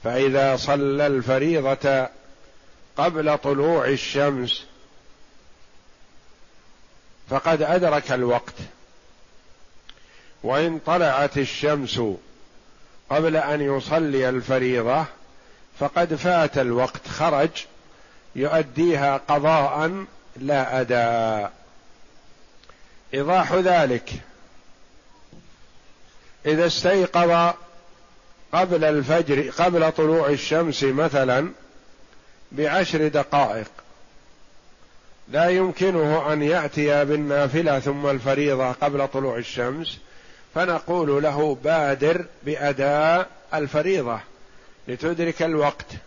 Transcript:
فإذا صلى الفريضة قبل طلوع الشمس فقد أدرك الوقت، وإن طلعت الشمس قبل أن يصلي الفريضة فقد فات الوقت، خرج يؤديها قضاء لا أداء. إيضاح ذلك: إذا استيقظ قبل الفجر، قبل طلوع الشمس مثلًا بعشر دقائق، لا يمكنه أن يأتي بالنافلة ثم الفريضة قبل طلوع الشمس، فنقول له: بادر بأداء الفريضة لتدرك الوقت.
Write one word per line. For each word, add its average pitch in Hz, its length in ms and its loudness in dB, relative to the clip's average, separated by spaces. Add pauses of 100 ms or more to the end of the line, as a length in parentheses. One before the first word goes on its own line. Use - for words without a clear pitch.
فإذا 135 520 2
صلى 143 520 0
الفريضة 135 1000 0 (880)
قبل 151 400 0
طلوع 143 480 2
الشمس 139 800 -2 (2750)
فقد 151 320 0
أدرك 151 500 0
الوقت، 120 440 -2 (1900)
وإن 151 420 0
طلعت 147 520 0
الشمس 139 640 -2 (1080)
قبل 156 260 2
أن 147 260 0
يصلي 139 680 0
الفريضة 127 760 0 (760)
فقد 160 360 0
فات 165 420 2
الوقت، 123 500 -2
خرج 156 420 0 (840)
يؤديها 143 840 0
قضاء 151 880 0 (320)
لا 131 440 -2
أداء. 117 720 0 (1600)
إيضاح 156 400 0
ذلك: 170 580 2 (2250)
إذا 156 220 2
استيقظ 170 840 2 (1000)
قبل 175 300 2
الفجر، 147 680 2
قبل 165 420 2
طلوع 156 380 2
الشمس 151 540 0
مثلًا 135 680 0 (1000)
بعشر 156 560 0
دقائق، 135 640 0 (1600)
لا 160 220 2
يمكنه 165 840 0
أن 151 100 -2
يأتي 147 600 0
بالنافلة 143 760 0
ثم 143 280 -2
الفريضة 135 640 0
قبل 143 360 -2
طلوع 135 300 -4
الشمس، 127 600 -6 (580)
فنقول 165 680 0
له: 147 400 0
بادر 151 640 0 (180)
بأداء 143 840 0 (240)
الفريضة 151 680 -2 (680)
لتدرك 160 540 -4
الوقت. 151 440 0 (220)